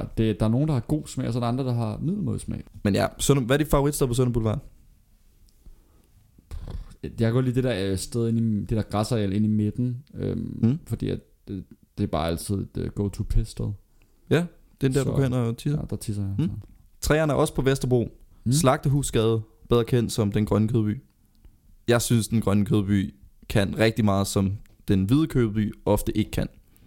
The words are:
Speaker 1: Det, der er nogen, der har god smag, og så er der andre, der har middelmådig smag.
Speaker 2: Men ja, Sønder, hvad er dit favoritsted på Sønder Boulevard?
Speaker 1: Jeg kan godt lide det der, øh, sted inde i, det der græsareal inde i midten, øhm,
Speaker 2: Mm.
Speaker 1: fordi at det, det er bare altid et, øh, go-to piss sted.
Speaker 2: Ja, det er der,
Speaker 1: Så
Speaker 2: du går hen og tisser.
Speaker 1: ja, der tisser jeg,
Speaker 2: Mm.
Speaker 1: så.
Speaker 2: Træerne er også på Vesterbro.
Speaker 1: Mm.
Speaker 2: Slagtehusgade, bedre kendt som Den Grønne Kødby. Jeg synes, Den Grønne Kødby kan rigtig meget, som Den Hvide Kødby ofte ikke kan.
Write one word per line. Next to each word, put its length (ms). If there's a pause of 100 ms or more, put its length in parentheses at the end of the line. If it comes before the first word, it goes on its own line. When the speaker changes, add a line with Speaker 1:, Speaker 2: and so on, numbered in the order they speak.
(160)
Speaker 1:
Det, 240
der 60
er 40
nogen, 180
der 60
har 60
god 260
smag, 200
og 60
så 60
er 20
der 80
andre, 160
der 100
har 240
middelmådig 420
smag. 240 (200)
Speaker 2:
Men 100
ja, 120 (120)
Sønder, 240
hvad 140
er 20
dit 120
favoritsted 360
på 80
Sønder 180
Boulevard? 260 (2500)
Speaker 1:
Jeg 160
kan 140
godt 120
lide 100
det 100
der, 280
øh, 60
sted 300
inde 280
i, 40
det 100
der 120
græsareal 500
inde 140
i 40
midten, 520 (120)
øhm, 480
Speaker 2:
Mm. 240
Speaker 1:
fordi 220
at 120 (280)
det, 160 (340)
det 60
er 40
bare 200
altid 260
et, 220
øh, 140
go-to 320
piss 280
sted. 160 (640)
Speaker 2:
Ja, 140 (360)
det 80
er 40
der, 100
Speaker 1:
Så 20
Speaker 2:
du 120
går 60
hen 100
og 240
tisser. 220
Speaker 1:
ja, 120
der 60
tisser 260
jeg, 160
Speaker 2:
Mm. 60
Speaker 1:
så. 60 (500)
Speaker 2:
Træerne 320
er 40
også 180
på 80
Vesterbro. 460 (360)
Speaker 1:
Mm. 80
Speaker 2:
Slagtehusgade, 880 (280)
bedre 160
kendt 280
som 200
Den 140
Grønne 220
Kødby. 320 (880)
Jeg 140
synes, 260
Den 120
Grønne 260
Kødby 480 (340)
kan 300
rigtig 260
meget, 220
som 260 (360)
Den 160
Hvide 220
Kødby 480 (100)
ofte 320
ikke 140
kan. 180 (380)